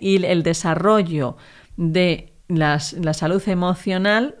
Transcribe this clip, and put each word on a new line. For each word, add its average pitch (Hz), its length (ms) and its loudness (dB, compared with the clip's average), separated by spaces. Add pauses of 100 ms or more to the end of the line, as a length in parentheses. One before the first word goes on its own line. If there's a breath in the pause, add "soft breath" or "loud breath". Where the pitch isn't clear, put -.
y 190 200 2
el 175 200 2
desarrollo 165 960 0 (400 loud breath)
de 170 520 0 (160)
las, 151 460 0
la 160 220 -2
salud 170 340 -2
emocional 190 920 0